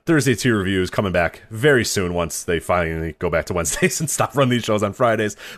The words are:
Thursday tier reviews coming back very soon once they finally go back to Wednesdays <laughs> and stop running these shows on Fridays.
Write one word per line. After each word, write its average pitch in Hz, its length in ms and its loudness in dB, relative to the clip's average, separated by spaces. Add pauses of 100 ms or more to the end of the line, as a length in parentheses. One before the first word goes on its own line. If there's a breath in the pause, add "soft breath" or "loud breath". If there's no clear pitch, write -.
Thursday 139 320 2
tier 120 200 2
reviews 92 340 0
coming 101 200 -2
back 85 400 0
very 120 340 4
soon 90 300 -2
once 85 300 -4
they 85 160 0
finally 82 580 -2
go 90 100 -2
back 80 180 0
to - 60 -6
Wednesdays 90 480 -2
<laughs> - 0 -
and 160 80 -4
stop - 280 -2
running 135 140 2
these 120 140 0
shows 107 200 0
on 101 80 0
Fridays. 110 440 0 (200 loud breath)